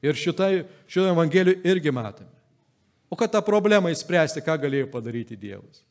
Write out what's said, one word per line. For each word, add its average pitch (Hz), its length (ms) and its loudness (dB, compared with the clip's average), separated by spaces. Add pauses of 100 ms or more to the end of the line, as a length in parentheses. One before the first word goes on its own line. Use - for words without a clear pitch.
Ir 147 160 0
šitai, 185 480 -2 (240)
šitą 185 240 2
Evangeliją 180 520 2
irgi 175 280 2
matome. 107 380 -10 (840)
O - 60 -10
kad 226 140 0
tą 208 120 2
problemą 208 480 4
išspręsti, 156 480 0
ką 160 220 -2
galėjo 139 280 -2
padaryti 117 460 -8
Dievas? 98 540 -16